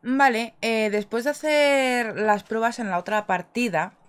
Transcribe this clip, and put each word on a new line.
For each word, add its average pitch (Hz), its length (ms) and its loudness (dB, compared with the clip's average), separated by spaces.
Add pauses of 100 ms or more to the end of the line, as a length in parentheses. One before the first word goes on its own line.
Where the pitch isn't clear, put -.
Vale, 240 580 2
eh, 220 300 0
después 208 340 -2
de 294 60 0
hacer 269 880 0
las 208 220 2
pruebas 226 360 -2
en 220 120 -6
la 180 80 -2
otra 208 280 -4
partida 226 680 -2 (140)